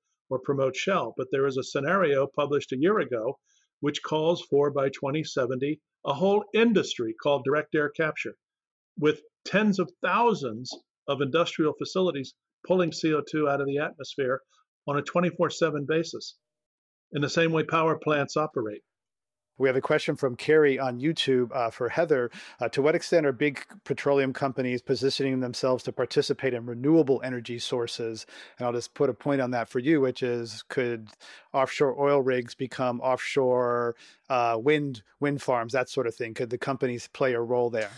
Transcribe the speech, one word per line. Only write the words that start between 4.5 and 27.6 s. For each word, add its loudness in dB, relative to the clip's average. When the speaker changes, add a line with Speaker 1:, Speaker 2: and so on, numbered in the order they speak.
Speaker 1:
for, 4
by 0
twenty -4
seventy, -2
a 0
whole 2
industry 2
called 0
direct 0
air 2
capture, -4
with 2
tens 2
of 0
thousands 0
of 0
industrial 2
facilities -2
pulling 2
C 0
O 2
two 0
out 2
of -2
the 0
atmosphere -4
on 0
a 0
twenty-four 0
seven -2
basis, -4
in -2
the 0
same 2
way 2
power 2
plants 0
operate. -4
Speaker 2:
We 2
have 2
a 0
question 0
from -2
Carrie 6
on -4
YouTube, 0
uh, 0
for -4
Heather. 0
Uh, 0
to -2
what 4
extent 2
are 2
big -2
petroleum 2
companies -2
positioning 0
themselves -2
to -8
participate -2
in -6
renewable 2
energy -6